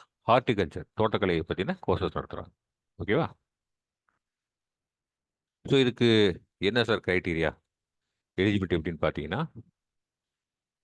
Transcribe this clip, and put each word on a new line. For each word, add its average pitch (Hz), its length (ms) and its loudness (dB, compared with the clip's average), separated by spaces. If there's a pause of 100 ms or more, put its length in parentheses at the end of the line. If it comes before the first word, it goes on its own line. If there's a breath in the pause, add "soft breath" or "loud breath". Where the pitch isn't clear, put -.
(280 loud breath)
ஹார்டிகல்ச்சர், 113 680 0
தோட்டக்கலையை 95 480 0
பத்தின 98 380 -6
கோர்சஸ் 90 360 -2
நடத்துறாங்க. - 340 -10 (480)
ஓகேவா? 104 280 0 (2500)
So, 139 120 2
இதுக்கு 123 300 4 (540)
என்ன 104 220 0
சார் 104 180 0
கிரைட்டீரியா, 82 480 0 (880)
எலிஜிபிலிட்டி 95 400 0
அப்படின்னு 80 240 -8
பார்த்தீங்கன்னா, 78 380 -2 (1400)